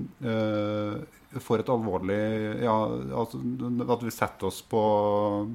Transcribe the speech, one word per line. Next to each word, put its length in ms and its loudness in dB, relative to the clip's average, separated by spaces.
eh, 720 0
får 260 0
et 80 -2
alvorlig, 920 0
ja, 140 4
altså, 320 -4
at 120 2
vi 80 -4
setter 360 -2
oss 160 -4
på 200 0